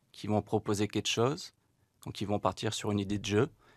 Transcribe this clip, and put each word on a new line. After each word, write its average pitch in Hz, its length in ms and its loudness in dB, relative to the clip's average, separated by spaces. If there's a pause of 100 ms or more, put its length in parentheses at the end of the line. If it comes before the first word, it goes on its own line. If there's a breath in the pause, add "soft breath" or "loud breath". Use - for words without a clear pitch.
(120)
qui - 160 -14
vont 104 140 2
proposer 104 460 0
quelque - 220 -2
chose. 135 440 0 (520)
Donc, - 160 -8
ils 98 60 -4
vont 104 120 0
partir 107 340 0
sur - 180 -4
une 104 80 2
idée 98 200 -2
de 92 60 -8
jeu 104 240 4 (280 soft breath)